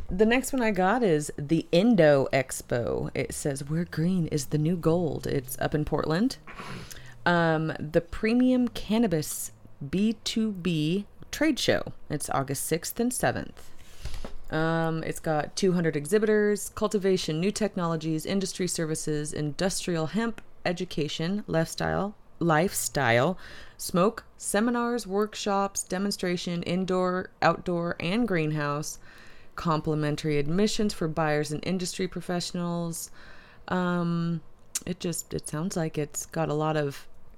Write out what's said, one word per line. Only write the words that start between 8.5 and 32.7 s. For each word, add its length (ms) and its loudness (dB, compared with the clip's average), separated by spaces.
cannabis 840 0
B 340 2
two 280 -2
B 540 0
trade 280 2
show. 340 2
It's 200 -4
August 360 -2
sixth 340 -4
and 120 0
seventh. 580 -2
Um, 540 0
it's 160 -6
got 360 -2
two 160 4
hundred 240 2
exhibitors, 800 2
cultivation, 640 2
new 100 2
technologies, 760 -2
industry 420 -2
services, 640 -2
industrial 760 0
hemp, 340 -2
education, 800 -2
lifestyle, 680 0
lifestyle, 1000 2
smoke, 460 2
seminars, 720 0
workshops, 800 0
demonstration, 800 -2
indoor, 640 0
outdoor, 580 2
and 300 0
greenhouse, 720 0
complimentary 840 0
admissions 540 2
for 160 -2
buyers 420 0
and 160 -6
industry 400 -2
professionals. 1040 -4